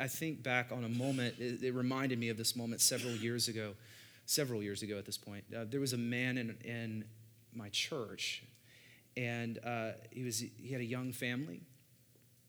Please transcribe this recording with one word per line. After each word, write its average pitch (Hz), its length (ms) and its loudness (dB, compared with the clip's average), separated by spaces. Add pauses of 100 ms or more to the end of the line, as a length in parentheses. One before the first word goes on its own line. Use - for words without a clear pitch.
I 131 80 2
think 151 340 -2
back 123 300 4
on 123 100 0
a 113 60 0
moment, 123 500 2
it, 120 240 0
it 127 120 2
reminded 127 440 4
me 117 100 2
of 113 80 2
this 113 200 2
moment 117 240 0
several 120 340 4
years 117 320 2
ago, 107 280 -2 (520)
several 123 380 2
years 101 180 -2
ago 104 160 -2
at 98 80 -6
this 104 100 -4
point. 101 280 -8 (120)
Uh, 117 140 -2
there 139 80 0
was 135 140 2
a 123 40 2
man 123 420 2
in, 113 260 -2
in 113 400 -4 (500)
my 110 140 -6
church, - 760 -2 (760)
and, 117 480 0
uh, 113 280 0 (180)
he 127 140 -6
was, 117 160 0
he 113 320 -6
had 131 80 0
a 123 40 0
young 127 280 -2
family, 135 480 -2 (880)